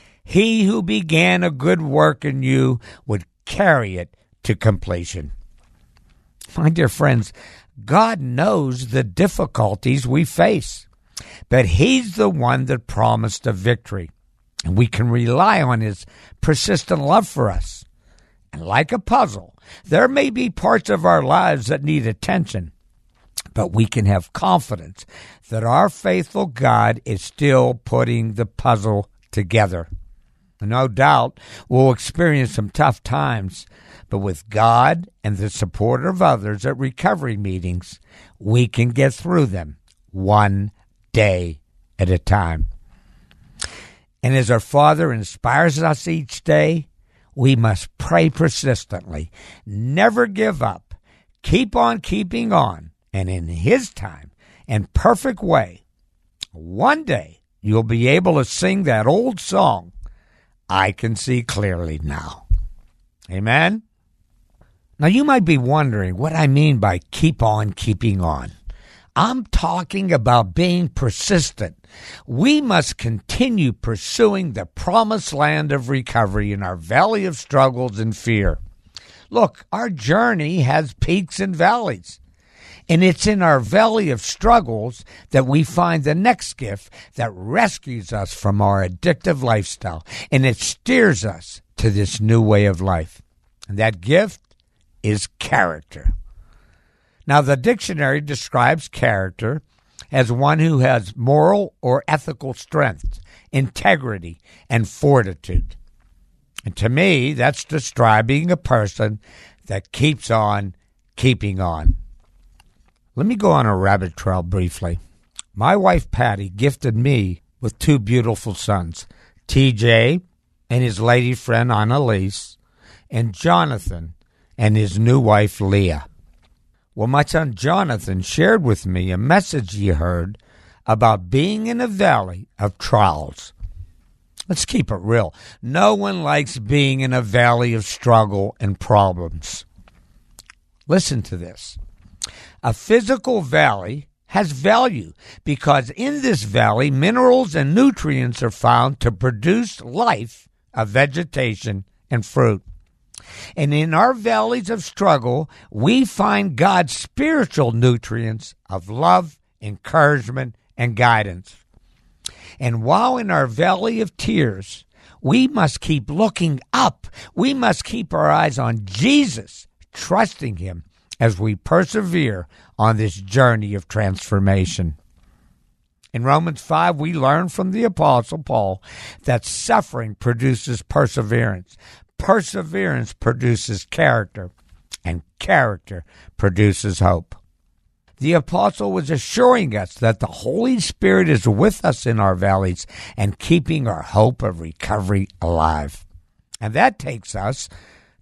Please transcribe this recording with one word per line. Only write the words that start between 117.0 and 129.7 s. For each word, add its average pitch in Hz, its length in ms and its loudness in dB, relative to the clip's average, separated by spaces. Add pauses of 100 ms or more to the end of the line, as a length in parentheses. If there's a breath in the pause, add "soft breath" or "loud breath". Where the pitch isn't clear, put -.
with 110 180 -6
two 151 200 4
beautiful 113 560 -2
sons, 90 520 -4 (400 soft breath)
T 135 260 4
J 117 480 4 (480)
and 123 160 0
his 104 160 -2
lady 123 340 2
friend, 117 380 0
Annalise, 107 840 0 (500 soft breath)
and 113 240 -2
Jonathan 110 840 -2 (440)
and 107 180 4
his 101 220 0
new 120 200 4
wife, 107 420 2
Leah. 98 460 0 (880)
Well, 110 120 -4
my 139 180 2
son 151 300 -2
Jonathan 120 680 -2
shared 185 400 2
with 117 240 0
me 92 240 -2
a 90 80 -2
message 123 560 0